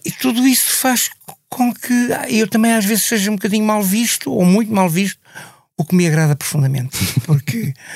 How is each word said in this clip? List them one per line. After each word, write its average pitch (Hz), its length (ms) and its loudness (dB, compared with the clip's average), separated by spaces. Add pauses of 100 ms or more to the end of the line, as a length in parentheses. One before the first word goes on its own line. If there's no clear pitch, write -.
e - 80 -10
tudo 254 340 0
isso 254 300 2
faz 254 340 0 (380)
com 247 260 -2
que, 247 380 -2
ah, - 180 -6
eu 220 160 2
também 233 260 2
às 220 120 2
vezes 214 200 0
seja 208 280 0
um - 20 0
bocadinho 214 300 0
mal 214 180 0
visto, 220 500 -2
ou 202 120 2
muito 208 280 4
mal 190 160 2
visto, 190 300 -2 (580)
o 156 80 -2
que 185 120 0
me 175 100 4
agrada 156 300 2
profundamente, 135 600 -2 (140)
<laughs> - 160 -2
porque, 151 480 -2 (220)